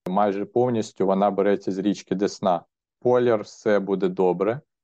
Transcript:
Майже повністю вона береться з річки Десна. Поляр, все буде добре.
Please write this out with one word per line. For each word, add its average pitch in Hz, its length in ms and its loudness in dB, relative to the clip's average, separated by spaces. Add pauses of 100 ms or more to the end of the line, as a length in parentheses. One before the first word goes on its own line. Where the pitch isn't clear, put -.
Майже 101 360 0
повністю 113 640 -2
вона 98 240 2
береться 98 420 0
з 92 60 -4
річки 98 360 -4
Десна. 95 500 -2 (360)
Поляр, 120 420 2
все 101 380 -2
буде 95 280 -2
добре. 95 520 0 (240)